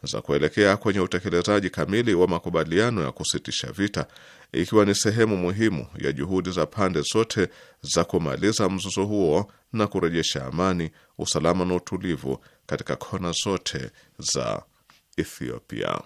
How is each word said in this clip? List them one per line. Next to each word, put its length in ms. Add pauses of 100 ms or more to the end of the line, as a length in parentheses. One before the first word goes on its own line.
za 180
kuelekea 560
kwenye 240
utekelezaji 680
kamili 440
wa 140
makubaliano 760
ya 100
kusitisha 600
vita, 340 (460)
ikiwa 320
ni 100
sehemu 420
muhimu 500 (120)
ya 140
juhudi 380
za 160
pande 340 (120)
zote 360 (340)
za 220
kumaliza 640
mzozo 360
huo 480 (200)
na 140
kurejesha 600
amani, 440 (280)
usalama 460
na 100
utulivu 640 (280)
katika 300
kona 360 (120)
zote 460 (280)
za 440 (540)
Ethiopia. 880